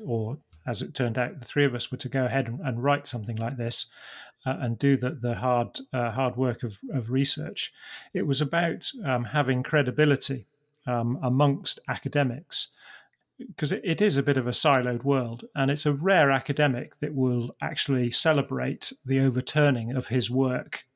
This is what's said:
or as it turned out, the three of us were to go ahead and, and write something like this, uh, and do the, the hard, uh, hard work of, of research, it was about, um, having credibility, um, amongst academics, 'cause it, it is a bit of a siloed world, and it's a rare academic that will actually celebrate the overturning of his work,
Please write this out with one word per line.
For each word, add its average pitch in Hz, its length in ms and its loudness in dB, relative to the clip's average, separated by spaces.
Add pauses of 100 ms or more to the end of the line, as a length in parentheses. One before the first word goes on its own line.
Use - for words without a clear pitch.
or 117 320 -2 (280)
as 110 160 -4
it - 140 -8
turned 120 240 0
out, 127 200 -4
the 117 60 -14
three 143 200 2
of 123 100 2
us - 160 -6
were 127 80 -6
to 123 100 -8
go 131 160 0
ahead 123 220 0
and, 117 140 -6
and 120 220 -4
write 143 240 2
something 110 300 -6
like 117 200 -4
this, 117 280 -2 (600)
uh, 135 140 -2
and 117 200 -2
do 139 180 4
the, 123 140 -2
the 120 240 -4
hard, 120 440 0 (140)
uh, 120 180 -2
hard 123 260 -2
work 123 260 0
of, 107 160 -8 (120)
of 120 200 -4
research, 139 600 -2 (440)
it 190 120 -2
was 135 140 2
about, 165 480 -2 (160)
um, 123 200 0
having 127 380 0
credibility, 139 840 2 (400)
um, 120 340 0
amongst 139 640 2
academics, 135 800 -2 (880)
'cause 151 140 0
it, 190 120 -4
it 175 180 0
is 185 160 4
a 139 60 2
bit 143 140 4
of 120 100 0
a 123 40 0
siloed 123 520 2
world, 131 420 0 (100)
and 135 160 2
it's 147 140 0
a 147 80 4
rare 156 380 4
academic 135 680 0
that 151 120 -4
will 123 480 0
actually 135 500 0
celebrate 131 800 0 (140)
the 135 140 2
overturning 127 760 2
of 127 120 -4
his 120 220 0
work, 127 560 -2 (100)